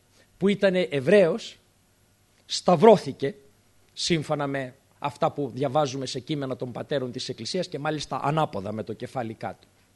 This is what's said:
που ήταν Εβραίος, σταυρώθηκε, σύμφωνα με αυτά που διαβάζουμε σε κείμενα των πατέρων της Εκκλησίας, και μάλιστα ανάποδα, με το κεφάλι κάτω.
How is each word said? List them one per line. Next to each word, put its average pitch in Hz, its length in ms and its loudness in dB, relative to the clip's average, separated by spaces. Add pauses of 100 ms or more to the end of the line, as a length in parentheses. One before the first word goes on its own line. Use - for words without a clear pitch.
(380)
που 190 100 2
ήταν 196 260 2
Εβραίος, 180 840 2 (880)
σταυρώθηκε, 175 880 4 (580)
σύμφωνα 151 540 -2
με 135 280 -6 (240)
αυτά 151 320 -2
που 143 240 -6
διαβάζουμε 135 520 -2
σε 131 140 -8
κείμενα 135 360 -6
των 127 160 -10
πατέρων 123 400 -4
της - 160 -8
Εκκλησίας, 151 400 -6
και 151 100 -10
μάλιστα 143 440 -6
ανάποδα, 139 500 -2
με 110 100 -6
το 110 100 -8
κεφάλι 113 420 -8
κάτω. - 320 -12 (300)